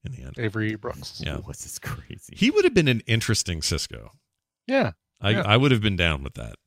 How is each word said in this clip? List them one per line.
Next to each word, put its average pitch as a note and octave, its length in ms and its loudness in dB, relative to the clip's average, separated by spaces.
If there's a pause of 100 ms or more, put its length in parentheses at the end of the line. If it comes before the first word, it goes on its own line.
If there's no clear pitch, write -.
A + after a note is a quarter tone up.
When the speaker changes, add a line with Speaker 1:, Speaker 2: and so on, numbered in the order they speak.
Speaker 1:
in C3+ 80 -10
the B2 100 -14
end. B2+ 160 -14
Speaker 2:
Avery A2 380 -4
Brooks. - 480 -12
Speaker 1:
Yeah. D2 140 -6
Speaker 3:
What's - 260 -14
his - 140 -14
crazy? - 580 -12
Speaker 1:
He A3+ 140 4
would G4+ 140 4
have D#4+ 100 4
been E3 140 6
an A#2 180 4
interesting G#2+ 540 0
Sisko. A#1+ 500 -4 (560)
Speaker 2:
Yeah. B3 260 2 (280)
Speaker 1:
I, G2 100 2
Speaker 2:
Yeah. G#2 140 4
Speaker 1:
I G#2 120 4
would C3+ 160 6
have A2 100 4
been G#2 140 2
down D#2+ 260 0
with C2+ 120 -10
that, - 200 -12 (120)